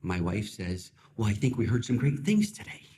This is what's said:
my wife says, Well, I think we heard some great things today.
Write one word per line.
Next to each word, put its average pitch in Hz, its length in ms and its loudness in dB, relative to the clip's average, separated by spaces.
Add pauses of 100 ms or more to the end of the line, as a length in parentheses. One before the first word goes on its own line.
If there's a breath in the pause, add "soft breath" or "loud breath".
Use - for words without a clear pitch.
my 90 180 -2
wife 90 280 0
says, 90 440 -8 (240 soft breath)
Well, 110 120 0
I 104 40 2
think 127 260 2
we 117 80 2
heard 120 180 2
some 120 120 0
great 143 240 2
things 208 320 2
today. - 300 -16 (160)